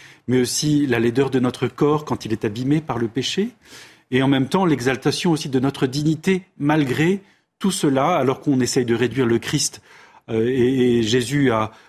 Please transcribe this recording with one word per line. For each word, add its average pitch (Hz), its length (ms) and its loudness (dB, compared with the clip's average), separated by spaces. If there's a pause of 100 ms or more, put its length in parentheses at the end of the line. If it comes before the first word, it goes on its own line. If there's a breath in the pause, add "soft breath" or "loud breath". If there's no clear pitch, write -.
(280 loud breath)
mais 123 120 2
aussi 147 480 0
la 117 120 0
laideur 120 300 2
de 127 100 0
notre 123 280 -2
corps 151 380 0
quand - 200 -6
il 107 60 -6
est 110 140 -4
abîmé 127 360 -2
par 123 180 -6
le 117 100 -2
péché, 190 400 -4 (640 loud breath)
et 131 120 2
en 135 40 2
même 135 200 2
temps 190 180 2
l'exaltation 135 640 0
aussi 151 180 -2
de 131 100 0
notre 135 280 0
dignité 156 560 -2 (140)
malgré 151 640 0 (380 soft breath)
tout 190 120 0
cela, 147 440 2
alors 131 240 0
qu'on 139 200 0
essaye 123 260 0
de 117 100 0
réduire 120 300 0
le 117 140 2
Christ, - 420 -4 (480 loud breath)
euh, 113 180 0
et, 123 520 2
et 113 40 2
Jésus 127 480 2
à, 110 200 0 (180 loud breath)